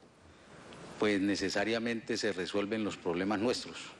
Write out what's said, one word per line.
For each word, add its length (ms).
pues 200
necesariamente 1000
se 160
resuelven 500
los 140
problemas 420
nuestros 380